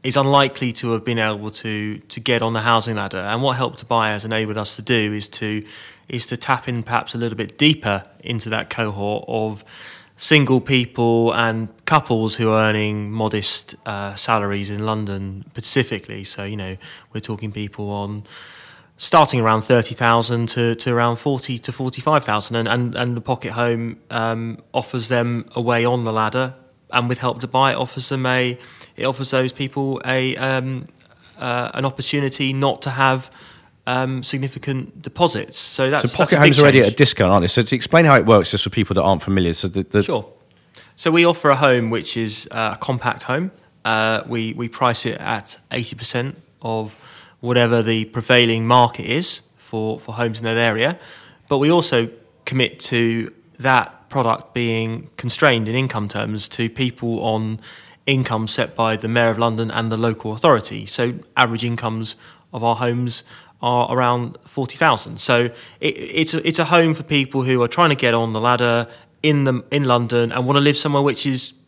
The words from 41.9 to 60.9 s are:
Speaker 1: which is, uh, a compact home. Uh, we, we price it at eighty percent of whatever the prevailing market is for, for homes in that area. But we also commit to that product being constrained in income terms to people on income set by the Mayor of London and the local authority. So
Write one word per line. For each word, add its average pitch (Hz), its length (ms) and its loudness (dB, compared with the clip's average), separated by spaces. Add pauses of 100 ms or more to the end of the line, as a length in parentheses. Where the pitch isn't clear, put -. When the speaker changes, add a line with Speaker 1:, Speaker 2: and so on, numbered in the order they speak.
Speaker 1:
which 113 260 -4
is, 110 320 -4
uh, 113 240 -2
a - 40 -12
compact - 460 -4
home. 165 280 -4 (340)
Uh, 110 400 0
we, 113 280 -4
we 120 140 -6
price 120 380 0
it 113 140 -4
at - 400 -8 (120)
eighty 123 240 -6
percent 120 460 -6 (220)
of 113 320 -6 (460)
whatever 120 420 4
the 110 220 0
prevailing 117 600 4
market 120 400 4
is 151 360 -4 (160)
for, 110 420 -6
for 110 160 -14
homes 113 240 -2
in 117 60 -8
that 113 120 0
area. 117 400 2 (520)
But 139 100 2
we 147 100 4
also 147 400 4 (360)
commit 131 340 0
to 117 520 0 (280)
that 127 500 0
product 117 460 -2
being 113 600 -4
constrained 120 520 0
in 117 60 -2
income 123 320 -2
terms 107 400 -6
to 117 200 -4
people 117 560 -4
on 110 360 -2 (460)
income 123 420 0
set - 260 -4
by 113 220 0
the 107 140 -8
Mayor 117 220 2
of 104 60 -2
London 113 320 0
and 113 220 -4
the 113 60 -2
local 113 340 -2
authority. 110 540 2
So 120 300 -4 (200)